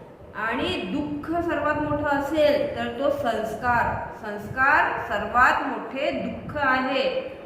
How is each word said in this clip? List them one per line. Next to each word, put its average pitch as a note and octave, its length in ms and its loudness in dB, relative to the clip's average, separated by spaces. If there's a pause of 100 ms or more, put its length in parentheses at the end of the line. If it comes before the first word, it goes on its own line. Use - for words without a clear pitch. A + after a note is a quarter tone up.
(380)
आणि A#3+ 300 -2
दुःख D4 760 -4
सर्वात D4+ 400 0
मोठं D4 220 0
असेल C#4+ 720 2
तर A#3+ 240 -4
तो C#4+ 100 2
संस्कार. - 1040 0 (100)
संस्कार C4+ 840 2
सर्वात B3 600 4
मोठे C4+ 440 -4
दुःख - 500 -6
आहे. C4 680 0 (140)